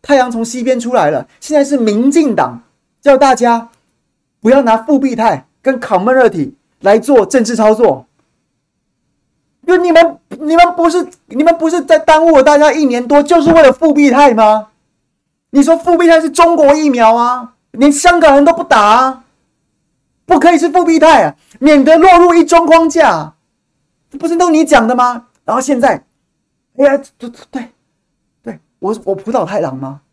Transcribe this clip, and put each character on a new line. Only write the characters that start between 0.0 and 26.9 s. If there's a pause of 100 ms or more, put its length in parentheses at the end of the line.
太
阳
从
西
边
出
来
了， (140)
现
在
是
民
进
党 (380)
叫
大
家 (680)
不
要
拿
复
必
泰 (160)
跟
Comirnaty (280)
来
做
政
治
操
作。 (1600)
就
你
们， (100)
你
们
不
是， (180)
你
们
不
是
在
耽
误
了
大
家
一
年
多，
就
是
为
了
复
必
泰
吗？ (840)
你
说
复
必
泰
是
中
国
疫
苗
啊， (160)
连
香
港
人
都
不
打
啊， (1000)
不
可
以
是
复
必
泰
啊， (240)
免
得
落
入
一
中
框
架
啊， (760)
这
不
是
都
你
讲
的
吗？ (180)
然
后
现
在， (720)
哎
呀， (140)